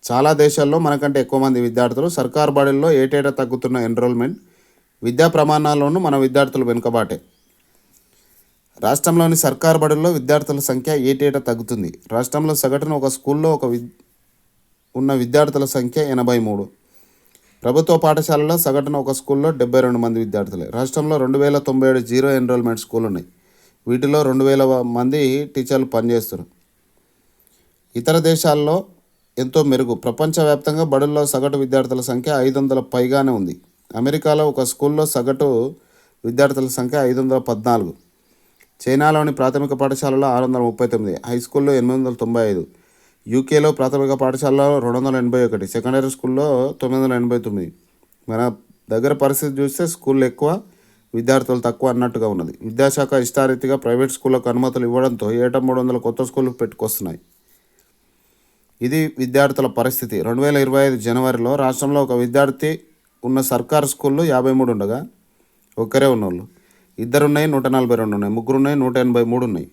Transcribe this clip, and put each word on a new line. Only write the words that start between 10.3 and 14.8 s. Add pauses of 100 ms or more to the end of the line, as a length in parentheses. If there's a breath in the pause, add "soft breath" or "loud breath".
సంఖ్య
ఏటేటా
తగ్గుతుంది. (120)
రాష్ట్రంలో
సగటున
ఒక
స్కూల్లో
ఒక
విద్-, (1040)